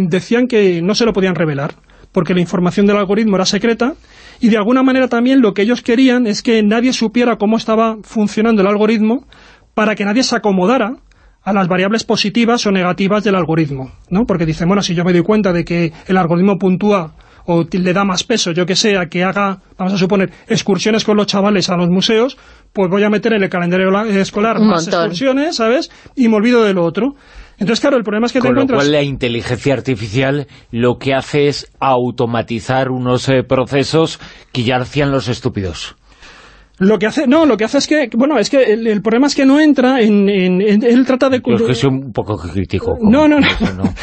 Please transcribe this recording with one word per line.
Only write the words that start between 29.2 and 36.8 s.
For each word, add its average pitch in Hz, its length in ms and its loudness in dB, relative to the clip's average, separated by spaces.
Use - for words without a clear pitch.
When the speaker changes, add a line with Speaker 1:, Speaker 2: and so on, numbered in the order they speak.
Speaker 3:
artificial 127 720 -2
lo 120 280 0
que 135 160 -2
hace 143 340 0
es - 320 -6
automatizar 123 1080 -2
unos, 123 380 -2
eh, 131 140 2
procesos 135 800 0
que 131 100 -4
ya 127 140 0
hacían 139 340 -2
los 131 160 -2
estúpidos. 104 680 -6